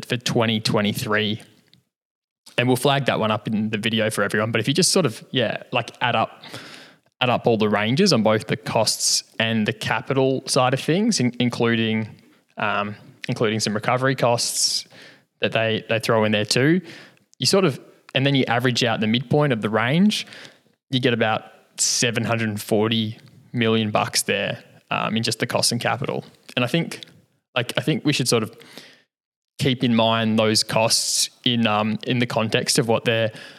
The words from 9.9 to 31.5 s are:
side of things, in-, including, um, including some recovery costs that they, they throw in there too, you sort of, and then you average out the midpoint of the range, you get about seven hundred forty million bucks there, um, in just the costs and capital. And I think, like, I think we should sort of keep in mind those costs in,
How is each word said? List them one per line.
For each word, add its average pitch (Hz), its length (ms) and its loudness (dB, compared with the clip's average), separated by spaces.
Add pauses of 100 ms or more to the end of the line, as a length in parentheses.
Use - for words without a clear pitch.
side 127 260 2
of 131 60 0
things, 202 400 0
in-, 123 200 0
including, 113 680 0 (500)
um, 104 380 -2 (320)
including 110 320 0
some 107 140 -2
recovery 127 420 0
costs - 720 -2 (540)
that 110 120 -2
they, 113 360 0
they 113 120 0
throw 110 240 2
in 107 80 2
there 107 140 2
too, 151 360 2 (560)
you - 80 -2
sort 190 180 4
of, 143 160 0 (360)
and 135 100 2
then 139 80 2
you 131 140 4
average 120 360 2
out 113 160 0
the 107 80 0
midpoint 143 460 2
of 110 80 -2
the 107 80 -2
range, 135 560 2 (640)
you 127 100 0
get 123 140 2
about 110 300 0 (340)
seven 117 460 0
hundred 110 380 -2
forty 110 580 0 (340)
million 113 380 2
bucks 113 320 0
there, - 400 -4 (260)
um, 107 260 -2
in 113 60 -2
just 107 180 -4
the 123 60 -2
costs - 260 0
and 117 100 -4
capital. 113 420 -2 (320)
And 123 100 0
I - 20 -2
think, - 340 -4 (540)
like, 123 220 -4
I 123 40 -6
think 156 220 -2
we 147 100 0
should 131 140 -2
sort 117 140 2
of - 140 -8 (1040)
keep 131 240 0
in 120 120 4
mind 113 440 2
those 110 240 4
costs - 680 0 (160)
in, 117 220 2